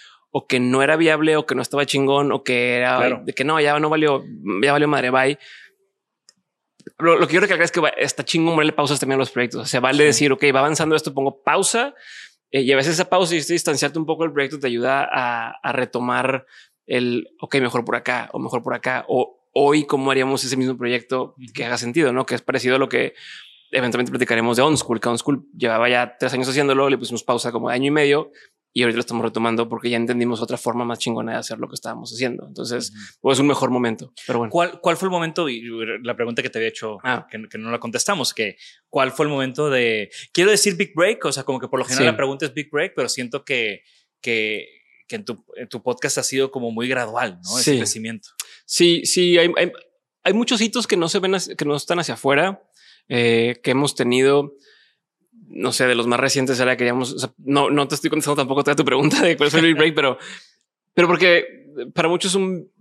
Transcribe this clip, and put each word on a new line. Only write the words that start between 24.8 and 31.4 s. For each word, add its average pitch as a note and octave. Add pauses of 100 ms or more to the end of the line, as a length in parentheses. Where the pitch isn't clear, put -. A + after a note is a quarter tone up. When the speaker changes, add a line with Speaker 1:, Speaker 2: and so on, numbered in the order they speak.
Speaker 1:
que -
OnSchool A#2+ (120)
llevaba A2+
ya B2
tres B2+
años B2+
haciéndolo, C#3
le C#3
pusimos A#2
pausa A#2+
como A#2
de A#2+
año C3
y -
medio D3 (420)
y B2
ahorita A#2
lo A#2+
estamos A#2
retomando A2+
porque A#2
ya A#2+
entendimos A#2
otra A#2+
forma A#2+
más A#2+
chingona A2+
de A#2
hacer A2+